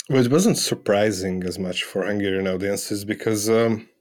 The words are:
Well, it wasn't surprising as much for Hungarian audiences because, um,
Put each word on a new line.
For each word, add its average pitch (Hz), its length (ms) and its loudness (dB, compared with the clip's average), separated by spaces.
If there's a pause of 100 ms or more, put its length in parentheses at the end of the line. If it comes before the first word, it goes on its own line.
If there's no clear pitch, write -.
(100)
Well, 131 120 6
it 120 80 2
wasn't 180 280 4
surprising 95 840 0
as 90 140 -6
much 90 240 -4
for 95 220 -4
Hungarian 95 420 0
audiences 98 600 -4
because, 107 420 -2
um, 113 400 2 (120)